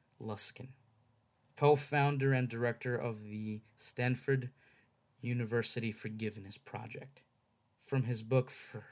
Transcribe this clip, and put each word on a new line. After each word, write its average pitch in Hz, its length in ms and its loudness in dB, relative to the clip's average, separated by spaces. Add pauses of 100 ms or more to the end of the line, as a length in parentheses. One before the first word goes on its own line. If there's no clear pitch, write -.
(220)
Luskin, 110 480 -4 (880)
co-founder 143 760 6
and 127 140 4
director 120 480 -2
of 107 300 -4
the 107 360 -6 (140)
Stanford 127 760 0 (680)
University 117 720 0
Forgiveness 107 680 -6
Project, - 640 -12 (580)
from 131 220 0
his 113 180 -2
book, 127 300 2
For-, - 400 -4